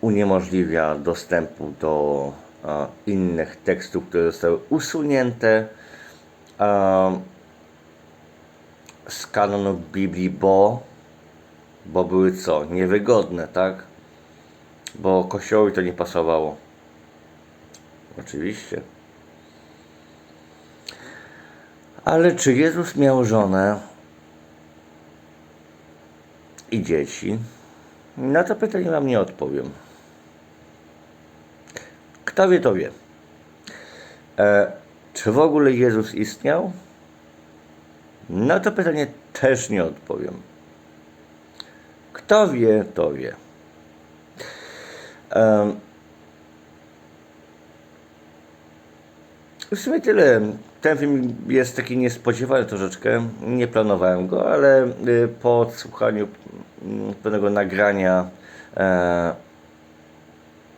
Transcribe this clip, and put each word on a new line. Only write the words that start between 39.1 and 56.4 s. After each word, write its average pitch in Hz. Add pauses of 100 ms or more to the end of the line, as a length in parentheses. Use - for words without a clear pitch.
też 135
nie 98
odpowiem. 73 (1800)
Kto 208
wie, 113
to 80
wie. 64 (1900)
Em, 104 (4000)
w 208
sumie 311
tyle. 143 (400)
Ten 151
film 135 (120)
jest 131
taki 123
niespodziewany 123
troszeczkę. 113 (140)
Nie 120
planowałem 92
go, -
ale, 135 (200)
y, 117 (140)
po 120
odsłuchaniu, 113 (540)